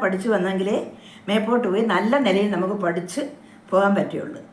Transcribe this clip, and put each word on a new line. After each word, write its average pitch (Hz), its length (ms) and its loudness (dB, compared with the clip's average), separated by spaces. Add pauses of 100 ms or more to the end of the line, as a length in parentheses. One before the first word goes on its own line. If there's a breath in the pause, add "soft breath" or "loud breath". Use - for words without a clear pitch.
പഠിച്ചു 190 260 -2
വന്നെങ്കിലേ 190 480 0 (500 loud breath)
മേപ്പോട്ട് 214 400 2
പോയി 190 140 2
നല്ല 220 360 2
നിലയിൽ 202 340 2
നമുക്ക് 185 220 -2
പഠിച്ച് 180 480 -4 (480 loud breath)
പോകാൻ 196 260 4
പറ്റുള്ളൂ. - 440 -4 (140)